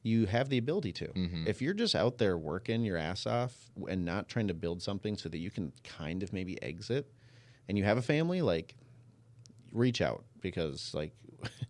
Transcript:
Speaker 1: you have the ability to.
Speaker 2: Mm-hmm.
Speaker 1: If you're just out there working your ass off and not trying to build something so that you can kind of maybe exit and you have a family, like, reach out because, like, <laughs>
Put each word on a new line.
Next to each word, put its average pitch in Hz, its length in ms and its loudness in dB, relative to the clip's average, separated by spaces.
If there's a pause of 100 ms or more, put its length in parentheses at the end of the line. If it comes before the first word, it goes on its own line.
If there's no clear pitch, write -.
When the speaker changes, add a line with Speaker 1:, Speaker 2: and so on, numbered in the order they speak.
Speaker 1:
you 113 240 4
have 120 220 2
the 131 100 2
ability 135 340 -2
to. - 140 -6
Speaker 2:
Mm-hmm. 87 400 -2
Speaker 1:
If - 140 0
you're 147 120 0
just 113 220 0
out 110 240 2
there 98 180 4
working 95 480 -2
your 92 120 0
ass 80 280 -2
off 120 460 -2 (180)
and 90 160 0
not 87 240 -2
trying 110 200 0
to 90 40 0
build 85 300 -4
something 101 340 -4
so - 120 -8
that 80 100 -6
you 87 100 -4
can 80 220 -6 (120)
kind 80 380 -6
of 92 120 -6
maybe 92 280 -6
exit 104 500 -4 (560)
and 101 100 2
you 98 60 4
have 104 140 6
a 127 60 2
family, 165 400 2
like, 85 320 2 (960)
reach 120 300 4
out 65 220 2 (180)
because, 82 520 -4
like, 78 200 -4 (280)
<laughs> - 80 -6 (200)